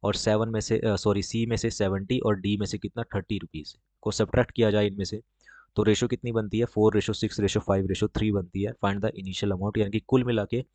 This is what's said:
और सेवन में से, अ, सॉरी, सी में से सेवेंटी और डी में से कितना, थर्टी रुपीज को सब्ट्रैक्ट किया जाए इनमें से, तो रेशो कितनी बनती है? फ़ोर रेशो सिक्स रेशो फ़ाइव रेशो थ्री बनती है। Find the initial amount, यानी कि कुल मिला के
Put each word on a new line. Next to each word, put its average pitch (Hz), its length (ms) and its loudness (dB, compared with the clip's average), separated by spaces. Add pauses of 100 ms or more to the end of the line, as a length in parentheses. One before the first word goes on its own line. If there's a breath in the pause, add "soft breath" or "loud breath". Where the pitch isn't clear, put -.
और 101 120 0
सेवन 110 340 2
में 110 120 -2
से, - 180 0
अ, 107 180 2
सॉरी, 101 260 2
सी 113 240 -2
में 113 100 -2
से 113 140 0
सेवेंटी 98 480 0
और 104 220 2
डी 101 160 0
में 101 100 -2
से - 120 -6
कितना, 117 240 -8
थर्टी 101 360 -4
रुपीज - 380 -12 (240)
को 107 100 -2
सब्ट्रैक्ट 113 400 2
किया 110 200 2
जाए 104 160 4
इनमें 98 180 -4
से, 104 180 -8 (540 loud breath)
तो 104 60 2
रेशो 107 260 4
कितनी 120 240 -4
बनती 110 260 0
है? 117 60 4
फ़ोर 107 300 4
रेशो 107 180 2
सिक्स - 280 -2
रेशो 101 200 2
फ़ाइव 98 260 0
रेशो 95 220 0
थ्री 107 240 0
बनती 95 300 -4
है। 107 100 -4 (120)
Find 101 200 0
the 110 100 -2
initial 95 380 -4
amount, 101 260 -2
यानी 101 120 0
कि 107 100 -2
कुल 127 240 2
मिला 113 200 0
के 120 200 -4 (100)